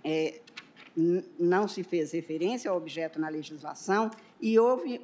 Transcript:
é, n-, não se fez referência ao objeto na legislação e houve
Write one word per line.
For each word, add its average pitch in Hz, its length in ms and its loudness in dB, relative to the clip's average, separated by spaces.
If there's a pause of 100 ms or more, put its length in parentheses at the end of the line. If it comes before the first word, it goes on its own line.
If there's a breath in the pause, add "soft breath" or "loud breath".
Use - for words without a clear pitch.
é, 156 360 -2 (560)
n-, 175 280 2 (140)
não 180 280 4
se 196 160 -6
fez 160 300 -2
referência 170 580 -2
ao 185 60 2
objeto 160 440 -6
na 156 80 -2
legislação 156 840 -2 (300 loud breath)
e 220 180 4
houve 247 460 4